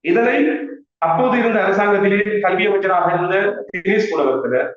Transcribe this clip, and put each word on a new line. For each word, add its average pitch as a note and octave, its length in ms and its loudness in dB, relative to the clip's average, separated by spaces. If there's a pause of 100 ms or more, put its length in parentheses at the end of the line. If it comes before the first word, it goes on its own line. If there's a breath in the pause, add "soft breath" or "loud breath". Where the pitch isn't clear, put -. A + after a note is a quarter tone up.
இதனை B3 480 2 (500)
அப்போது A#3+ 400 0
இருந்த A3 260 0
அரசாங்கத்திலே G3+ 760 0
கல்வி F#3 260 0
அமைச்சராக F#3+ 480 0
இருந்த F#3+ 520 -2 (100)
தினேஷ் F#3+ 360 0
குணவர்த்தன B2+ 640 0